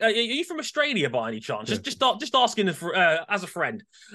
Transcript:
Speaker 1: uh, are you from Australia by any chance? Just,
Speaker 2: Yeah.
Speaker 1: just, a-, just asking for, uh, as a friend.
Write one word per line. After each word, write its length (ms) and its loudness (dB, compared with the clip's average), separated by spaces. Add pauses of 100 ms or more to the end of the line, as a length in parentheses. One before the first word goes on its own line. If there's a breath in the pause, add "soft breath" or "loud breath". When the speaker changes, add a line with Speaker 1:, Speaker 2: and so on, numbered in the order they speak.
Speaker 1:
uh, 60 4
are 40 6
you 340 0
from 140 -8
Australia 520 0
by 180 0
any 120 -6
chance? 280 -6
Just, 120 -2
Speaker 2:
Yeah. 40 -12
Speaker 1:
just, 180 -4
a-, 180 2
just 140 -4
asking 380 4
for, 220 -6
uh, 340 4
as 140 -2
a 60 -10
friend. 340 -4 (320 loud breath)